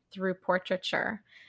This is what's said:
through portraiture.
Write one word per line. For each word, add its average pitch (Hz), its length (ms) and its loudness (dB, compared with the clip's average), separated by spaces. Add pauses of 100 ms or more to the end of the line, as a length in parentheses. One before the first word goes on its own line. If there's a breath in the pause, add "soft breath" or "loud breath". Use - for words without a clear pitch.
(100)
through 185 240 -2
portraiture. - 880 0 (260 loud breath)